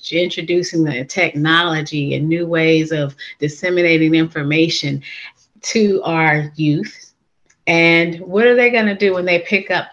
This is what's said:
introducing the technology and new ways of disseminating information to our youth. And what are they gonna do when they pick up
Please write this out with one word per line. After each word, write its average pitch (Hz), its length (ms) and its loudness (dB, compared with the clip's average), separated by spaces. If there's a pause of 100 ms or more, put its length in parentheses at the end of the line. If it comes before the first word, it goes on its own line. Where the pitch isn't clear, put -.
(120)
introducing 175 720 -2
the 135 200 -4
technology 156 1080 0
and 143 140 -2
new 170 180 0
ways 160 460 2
of 143 240 -4 (240)
disseminating 165 760 2
information 156 880 -2 (600)
to 208 420 0
our 156 500 0
youth. 156 580 -4 (540)
And 170 540 2
what 185 260 0
are 247 80 6
they 240 160 4
gonna 214 260 0
do 196 180 2
when 180 100 -2
they 175 160 2
pick 196 300 -2
up 170 220 -2